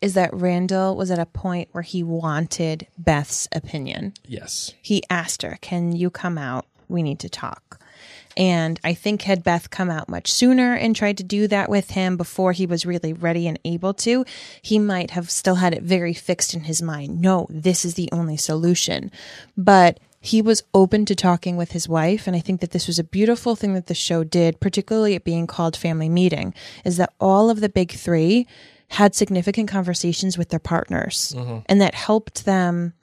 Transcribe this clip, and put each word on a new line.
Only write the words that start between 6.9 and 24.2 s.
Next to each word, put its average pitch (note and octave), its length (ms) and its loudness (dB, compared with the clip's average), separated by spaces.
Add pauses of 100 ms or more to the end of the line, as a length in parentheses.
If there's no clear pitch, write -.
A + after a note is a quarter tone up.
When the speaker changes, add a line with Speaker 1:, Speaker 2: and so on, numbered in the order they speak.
Speaker 1:
need D3+ 180 -2
to E3+ 100 -12
talk." - 500 -12 (580)
And E3+ 460 2
I E3+ 100 0
think G#3 280 -2
had F#3+ 240 -2
Beth E3+ 240 0
come F3+ 200 -4
out D#3 200 -6
much - 200 -6
sooner B3 460 4
and A3+ 180 0
tried G#3 260 0
to F#3+ 40 -8
do G3+ 240 0
that G3 220 0
with G3+ 220 0
him F#3 260 0
before F3+ 340 0
he F3+ 140 -2
was E3+ 200 -2
really E3+ 280 -4
ready E3+ 340 -2
and D#3+ 160 -4
able E3+ 300 -2
to, B3 320 2 (360)
he G#3+ 160 2
might F#3+ 340 0
have E3+ 200 -6
still F#3 240 2
had F3+ 180 4
it - 100 -4
very F3 300 0
fixed - 400 -2
in E3 120 -6
his D#3+ 160 -4
mind. D3+ 400 -6
"No, F#3 280 4
this E3+ 360 0
is E3+ 80 -4
the F3 180 -4
only E3 260 -2
solution." D#3+ 720 0 (460)
But F#3 440 6 (200)
he A3 220 2
was A3 220 2 (100)
open G3+ 320 6
to G3 100 0
talking F3 400 0
with E3+ 160 -4
his E3+ 160 -6
wife, E3 400 0
and F3+ 80 0
I E3 60 0
think F#3 180 -2
that E3+ 120 -6
this - 160 -2
was E3+ 120 -2
a E3 60 -2
beautiful A3+ 500 0
thing G3+ 200 -2
that F3+ 120 -4
the F3 60 -4
show E3 320 -2